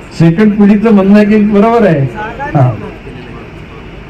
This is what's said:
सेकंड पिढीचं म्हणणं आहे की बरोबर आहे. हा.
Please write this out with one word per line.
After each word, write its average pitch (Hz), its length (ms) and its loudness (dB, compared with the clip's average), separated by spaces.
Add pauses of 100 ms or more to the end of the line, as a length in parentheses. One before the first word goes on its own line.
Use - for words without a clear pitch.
(200)
सेकंड 165 320 4
पिढीचं 208 420 2
म्हणणं 196 220 4
आहे 208 100 4
की 208 100 2
बरोबर 208 520 2
आहे. 156 120 0 (560)
हा. 127 180 2 (1400)